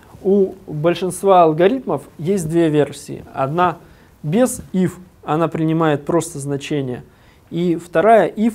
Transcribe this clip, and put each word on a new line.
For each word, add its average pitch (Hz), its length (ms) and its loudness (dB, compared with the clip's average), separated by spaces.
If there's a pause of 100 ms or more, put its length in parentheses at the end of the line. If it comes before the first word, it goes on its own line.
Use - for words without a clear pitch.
(220)
у 190 320 2 (120)
большинства 175 800 2
алгоритмов 170 580 0 (160)
есть 170 300 -2
две 170 200 2
версии. 147 640 -4
Одна 160 460 -2 (440)
без 226 380 0 (120)
if, 185 200 0 (320)
она 160 240 0
принимает 160 560 0
просто 160 360 -4
значение. 139 640 -6 (480)
И 170 260 -2
вторая 196 520 4
if, 220 260 -2